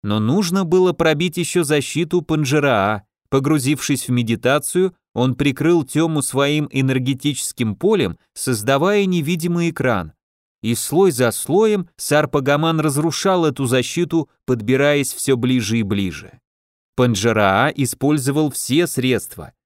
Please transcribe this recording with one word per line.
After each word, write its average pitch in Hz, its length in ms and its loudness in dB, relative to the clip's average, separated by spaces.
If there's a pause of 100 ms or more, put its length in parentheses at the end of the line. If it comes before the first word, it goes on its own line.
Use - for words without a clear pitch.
Но 107 140 0
нужно 175 440 0
было 180 280 2
пробить 160 440 0
еще 175 280 -2
защиту 156 580 0
Панжираа. 131 800 0 (260)
Погрузившись 139 800 0
в 127 60 -2
медитацию, 131 840 0 (200)
он 127 200 0
прикрыл 151 480 2
Тему 156 400 0
своим 143 480 0
энергетическим 131 1040 -2
полем, 165 420 0 (160)
создавая 139 760 0
невидимый 170 640 0
экран. 107 420 -2 (500)
И 113 140 0
слой 185 340 2
за 120 220 0
слоем 208 640 0
Сарпагаман 151 840 0
разрушал 156 680 0
эту 135 200 -2
защиту, 147 640 -2 (140)
подбираясь 131 680 0
все - 240 0
ближе 117 420 0
и 110 40 0
ближе. 98 560 -4 (560)
Панжираа 110 760 2
использовал 143 800 0
все 160 340 0
средства. 120 680 -2 (120)